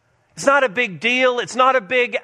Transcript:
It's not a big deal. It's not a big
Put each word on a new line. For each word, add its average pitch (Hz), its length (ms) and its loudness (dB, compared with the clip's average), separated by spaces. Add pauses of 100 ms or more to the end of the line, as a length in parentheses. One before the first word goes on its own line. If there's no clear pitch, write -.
(340)
It's 160 120 -12
not 277 180 4
a 247 60 0
big 190 300 -4
deal. 247 400 0
It's 185 140 -8
not 254 220 4
a 240 60 0
big 240 420 -2